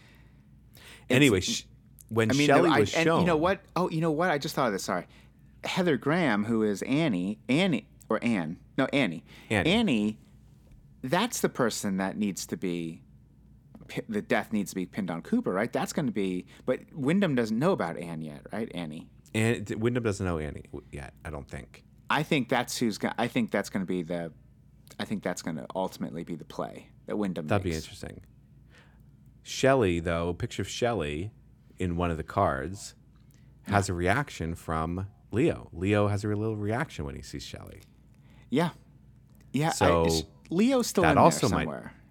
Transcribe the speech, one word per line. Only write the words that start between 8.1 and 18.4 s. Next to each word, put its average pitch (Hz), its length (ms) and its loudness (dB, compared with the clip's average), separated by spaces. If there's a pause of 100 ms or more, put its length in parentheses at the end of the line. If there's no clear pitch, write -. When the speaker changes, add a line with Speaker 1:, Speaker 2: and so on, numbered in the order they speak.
Speaker 1:
Anne, 92 340 -2 (200)
no, 135 160 2
Annie. 110 300 0 (260)
Speaker 2:
Annie. 107 220 2
Speaker 1:
Annie, 127 480 2 (840)
that's 180 380 -2
the 175 80 2
person 104 480 -2
that 95 200 -2
needs 101 300 -2
to 104 100 -6
be, 85 440 -4 (880)
pi-, - 220 -10
the 104 120 -2
death 107 320 0
needs 101 180 -2
to - 40 -8
be 92 100 -4
pinned 90 260 -6
on 82 100 -6
Cooper, 165 320 -2
right? 107 180 0
That's - 220 -4
gonna 139 180 -2
be, 95 340 -4 (200)
but 127 140 -2 (140)
Wyndham 160 420 0
doesn't 113 240 0
know 170 140 2
about 92 240 -4
Anne 85 240 -8
yet, 76 320 -12